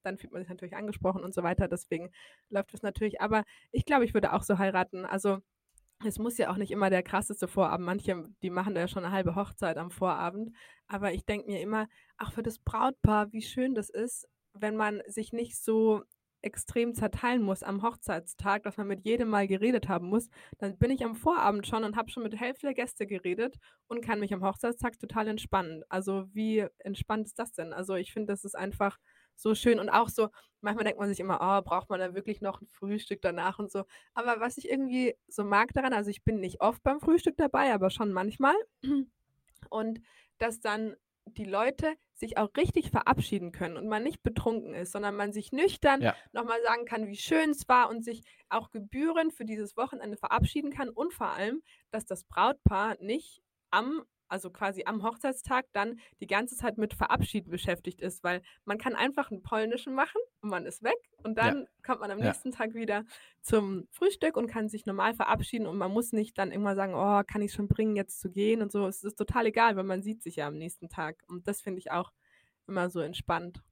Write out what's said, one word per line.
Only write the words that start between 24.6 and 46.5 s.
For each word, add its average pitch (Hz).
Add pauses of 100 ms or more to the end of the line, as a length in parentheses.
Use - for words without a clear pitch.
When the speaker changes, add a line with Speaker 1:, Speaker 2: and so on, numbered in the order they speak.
Speaker 1:
total 220
entspannen. 180
Also 190
wie 220 (120)
entspannt 214
ist -
das 233
denn? 165
Also 190
ich 185
finde, 208
das 202
ist 196
einfach 202 (380)
so 220
schön 233
und 208
auch 226
so, 214 (320)
manchmal 214
denkt 208
man 202
sich 190
immer: 190
„Oh, 196
braucht 185
man 190
da 185
wirklich 196
noch 196
'n -
Frühstück 202
danach 175
und 208
so?“ 196 (300)
Aber 240
was 247
ich -
irgendwie 254 (120)
so 202
mag 208
daran, 262
also 208
ich -
bin 220
nicht 180
oft 220
beim 285
Frühstück 320
dabei, 277
aber 190
schon 208
manchmal. 214 (300)
<clears throat> 269 (600)
Und 226 (380)
dass 226
dann 214 (300)
die 214
Leute 254 (200)
sich -
auch 208
richtig 330
verabschieden -
können 170
und 208
man 214
nicht 302
betrunken 226
ist, 180
sondern 202
man 208
sich 214
nüchtern 277
Speaker 2:
Ja. - (120)
Speaker 1:
noch 240
mal 233